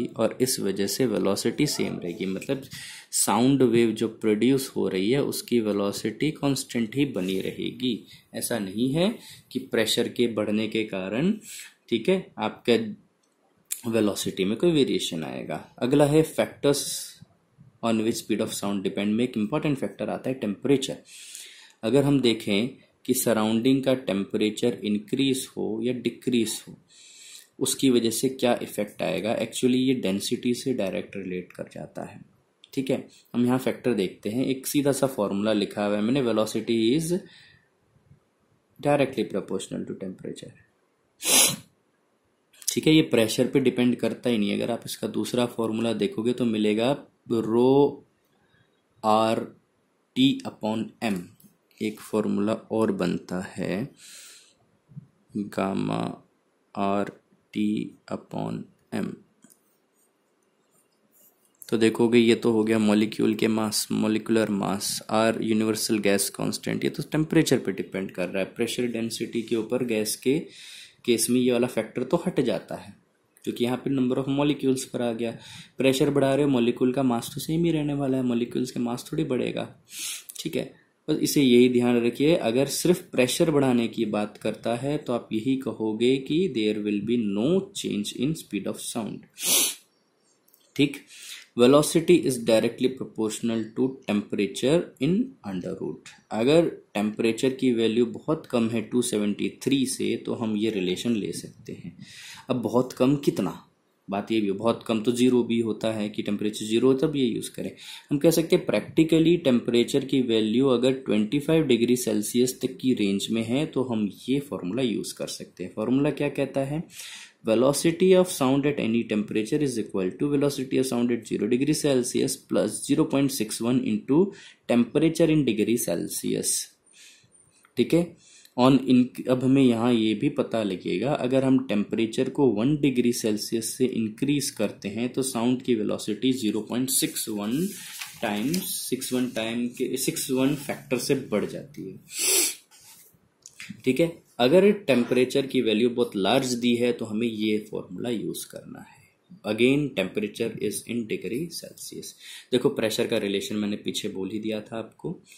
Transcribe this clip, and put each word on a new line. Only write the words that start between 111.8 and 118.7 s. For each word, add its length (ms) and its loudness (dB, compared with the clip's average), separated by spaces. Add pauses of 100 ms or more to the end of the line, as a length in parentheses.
सेल्सियस 640 0
तक 200 -6
की 140 2
रेंज 360 0
में 140 0
है 220 -2
तो 160 -2
हम 260 -2 (200)
ये 120 2
फॉर्मूला 420 -6
यूज़ 320 -2
कर 140 -8
सकते 360 -12
हैं। 120 -12
फॉर्मूला 340 2
क्या 180 -2
कहता 320 -2
है, 220 -4 (680)
velocity 640 4
of 160 6
sound 380 2
at 140 0